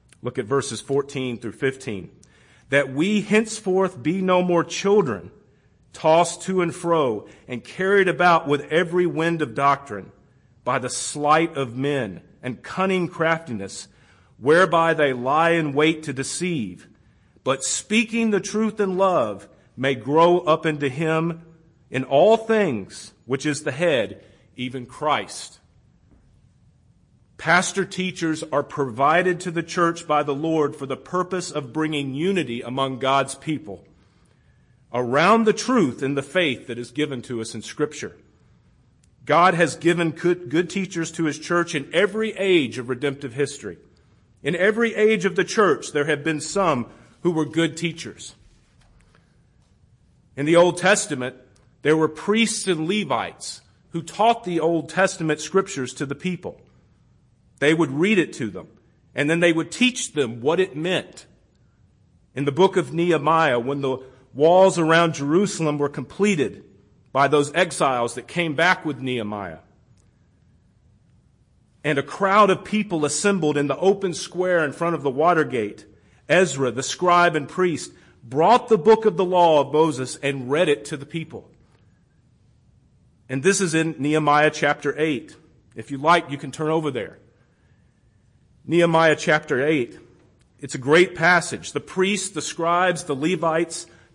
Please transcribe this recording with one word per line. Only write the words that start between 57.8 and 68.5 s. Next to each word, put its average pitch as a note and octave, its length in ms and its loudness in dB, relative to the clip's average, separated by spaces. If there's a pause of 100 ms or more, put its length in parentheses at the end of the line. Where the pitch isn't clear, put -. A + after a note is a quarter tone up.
read F#3+ 260 2
it D3+ 160 0
to A2+ 160 -6
them, F#2 180 -14 (480)
and C#3+ 140 -2
then E3+ 100 2
they F3 140 4
would D#3+ 180 -2
teach - 400 -2
them A#2+ 300 -4
what D#3+ 180 0
it F#3 160 0
meant. D#3+ 500 -6 (1120)
In C3+ 80 -4
the C#3+ 80 -2
book F#3 240 4
of D3 180 -2
Nehemiah, D#3+ 640 2
when C#3 200 -4
the C3 200 -4 (340)
walls F3 440 6
around E3 360 4
Jerusalem D3+ 640 0
were C#3+ 100 -2
completed D3+ 800 -2 (480)
by C3+ 160 4
those C#3+ 240 2
exiles C#3 640 0
that A#2+ 120 -12
came E3 280 -4